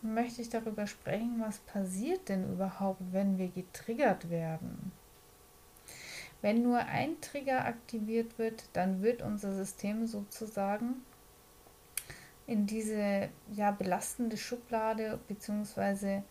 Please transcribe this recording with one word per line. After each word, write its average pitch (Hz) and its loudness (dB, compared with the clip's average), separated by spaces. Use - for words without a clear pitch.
möchte 233 0
ich 226 -6
darüber 214 -2
sprechen, 233 -2
was 220 -2
passiert 202 -2
denn 190 0
überhaupt, 190 0
wenn 190 4
wir 185 0
getriggert 196 0
werden? 165 -4
Wenn 226 6
nur 240 6
ein - 0
Trigger 269 0
aktiviert 226 -2
wird, 226 -2
dann 185 2
wird 240 4
unser 202 -2
System 202 -2
sozusagen 214 -2
in 208 4
diese, 208 2
ja, 208 4
belastende 202 0
Schublade 220 -2
beziehungsweise, 196 0